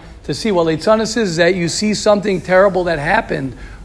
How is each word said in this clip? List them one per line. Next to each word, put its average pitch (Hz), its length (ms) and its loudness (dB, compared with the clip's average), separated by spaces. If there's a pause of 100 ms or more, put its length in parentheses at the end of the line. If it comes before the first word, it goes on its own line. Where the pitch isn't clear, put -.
(220)
to 160 100 -6
see 208 200 -2
what 170 160 2
Leitzanis 214 480 0
is, 190 200 0
that 175 200 4
you 170 120 -2
see 214 260 -2
something 202 460 0
terrible 185 440 2
that 165 160 -2
happened, 151 560 -2 (280)